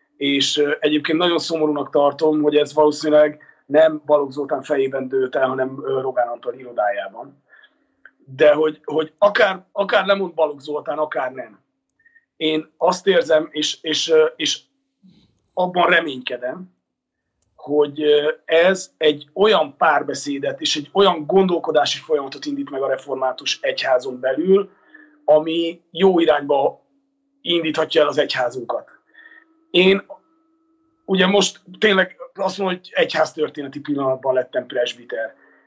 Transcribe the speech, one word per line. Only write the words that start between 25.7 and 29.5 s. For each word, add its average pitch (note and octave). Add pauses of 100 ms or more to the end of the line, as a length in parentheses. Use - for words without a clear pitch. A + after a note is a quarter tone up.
jó F3+
irányba C#3+ (560)
indíthatja D#3+
el D3
az D3
egyházunkat. B2+ (840)